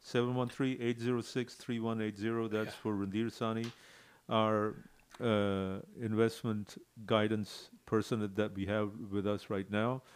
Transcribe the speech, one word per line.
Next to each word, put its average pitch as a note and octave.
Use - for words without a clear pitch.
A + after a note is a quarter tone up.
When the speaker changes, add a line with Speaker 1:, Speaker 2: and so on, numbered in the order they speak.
Speaker 1:
Seven B2
one B2
three, C3
eight A#2+
zero A#2+
six, B2
three A#2+
one A2+
eight G#2+
zero. A2+
That's G#2+
Speaker 2:
Yeah. -
Speaker 1:
for G#2+
Randhir G2+
Sani, A2+
our, G#2+
uh, G2
investment A2
guidance G#2+
person A2
that, G2+
that G#2
we G2
have G#2
with G2
us G#2
right G2
now. A#2+